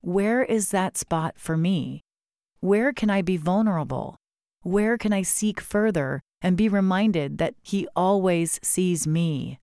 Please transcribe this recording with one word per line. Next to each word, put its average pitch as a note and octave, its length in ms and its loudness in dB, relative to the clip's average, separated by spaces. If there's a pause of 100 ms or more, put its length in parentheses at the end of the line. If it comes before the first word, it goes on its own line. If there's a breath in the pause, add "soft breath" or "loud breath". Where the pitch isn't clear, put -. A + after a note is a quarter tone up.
where G3+ 420 2
is A3 260 0
that F#3+ 260 0
spot - 440 -4
for D#3+ 180 -2
me? D#3+ 460 0 (560)
Where G#3+ 340 2
can G#3+ 160 0
I G3 140 2
be F#3 120 0
vulnerable? F3 800 0 (440)
Where G#3 340 0
can A3 160 -2
I G3 120 0
seek - 360 -2
further E3 600 -2 (180)
and F#3 160 2
be G#3+ 140 2
reminded F#3+ 720 0
that E3 240 -2
he G3 320 -4
always F#3 680 2
sees F3 460 0
me? D#3 560 -2